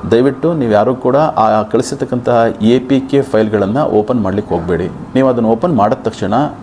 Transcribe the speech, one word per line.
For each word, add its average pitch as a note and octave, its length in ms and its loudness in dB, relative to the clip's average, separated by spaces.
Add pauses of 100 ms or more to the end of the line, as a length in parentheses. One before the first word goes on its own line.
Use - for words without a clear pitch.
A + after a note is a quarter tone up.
(100)
ದಯವಿಟ್ಟು C3+ 440 2
ನೀವು B2 180 0
ಯಾರು G#2+ 220 2
ಕೂಡ B2+ 220 0
ಆ A2 460 2
ಕಳಿಸಿರ್ತಕ್ಕಂತಹ A#2+ 1000 0
ಎ A#2+ 160 4
ಪಿ C3 220 0
ಕೆ C3+ 220 0
ಫೈಲ್ಗಳನ್ನು A2 640 0
ಓಪನ್ G#2+ 360 0
ಮಾಡ್ಲಿಕ್ಕೆ G2 340 -2
ಹೋಗಬೇಡಿ. E2+ 340 -2 (260)
ನೀವು C3 140 2
ಅದನ್ನು A#2 200 0
ಓಪನ್ A#2+ 280 0
ಮಾಡಿದ G#2 260 2
ತಕ್ಷಣ G#2+ 320 -4 (280)